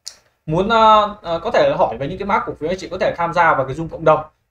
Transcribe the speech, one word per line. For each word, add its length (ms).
muốn, 220
ờ, 540
ờ, 160
có 120
thể 280
hỏi 200
về 100
những 100
cái 80
mã 120
cổ 220
phiếu, 100
anh 80
chị 100
có 100
thể 180
tham 160
gia 220
vào 120
cái 100
Zoom 120
cộng 160
đồng 160